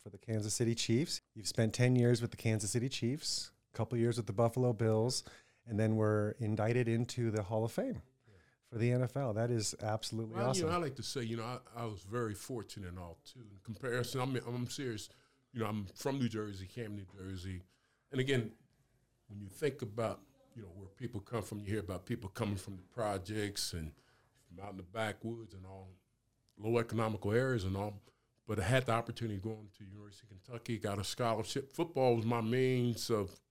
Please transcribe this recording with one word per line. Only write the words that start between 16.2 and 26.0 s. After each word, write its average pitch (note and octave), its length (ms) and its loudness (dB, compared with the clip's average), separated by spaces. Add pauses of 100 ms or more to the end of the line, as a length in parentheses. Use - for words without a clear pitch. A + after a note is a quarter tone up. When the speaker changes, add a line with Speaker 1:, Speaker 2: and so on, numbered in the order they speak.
Speaker 2:
Jersey, G#2 440 -4
Camden, G#2+ 240 -8
New F#2+ 100 -10 (120)
Jersey. F#2+ 440 -8 (500)
And B2+ 80 2
again, C3 320 2 (760)
when G#2 120 -12
you G2+ 80 -10
think C3+ 340 -2
about, A2 380 -2 (360)
you A2+ 60 -12
know, F#2 120 -14
where F#2+ 220 -14
people A2+ 240 -6
come A2 220 -4
from, G#2 180 -8
you G#2 60 -10
hear G#2 140 0
about F#2 260 -6
people G#2+ 240 -4
coming G2+ 260 -2
from F#2+ 200 -10
the F2+ 60 -14 (120)
projects G#2 800 -2
and D#2+ 180 -6 (560)
from F2+ 160 -14
out G2+ 60 -10
in F#2+ 80 -12
the F#2 40 -10
backwoods A2 680 -6
and F#2 140 -16
all, F#2+ 240 -16 (680)